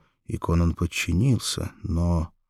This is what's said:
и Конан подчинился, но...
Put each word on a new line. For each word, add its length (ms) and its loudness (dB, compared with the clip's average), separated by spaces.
и 120 -6
Конан 360 2
подчинился, 960 0
но... 480 0